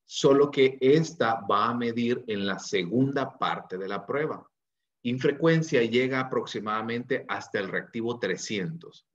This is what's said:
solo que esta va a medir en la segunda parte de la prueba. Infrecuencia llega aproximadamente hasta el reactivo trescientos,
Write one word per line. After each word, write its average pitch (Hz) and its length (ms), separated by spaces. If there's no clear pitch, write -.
solo 143 440
que 131 300
esta 131 600
va 107 200
a 120 40
medir 120 520
en 101 200
la 95 120
segunda 127 800
parte 92 400
de 95 100
la 98 160
prueba. 131 420
Infrecuencia 143 800
llega 127 380
aproximadamente 117 1040
hasta 101 320
el 95 100
reactivo 113 500
trescientos, 92 960